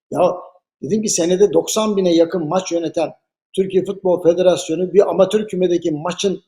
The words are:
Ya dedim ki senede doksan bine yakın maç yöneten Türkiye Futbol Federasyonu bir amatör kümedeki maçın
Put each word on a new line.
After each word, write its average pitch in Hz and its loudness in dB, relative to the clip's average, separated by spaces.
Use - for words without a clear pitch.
Ya 139 -2
dedim 208 -2
ki 202 -4
senede 185 2
doksan 214 -2
bine 180 2
yakın 165 0
maç 185 -4
yöneten 165 -4
Türkiye 190 0
Futbol 190 -2
Federasyonu 170 2
bir 196 6
amatör 190 2
kümedeki 175 -2
maçın 175 -4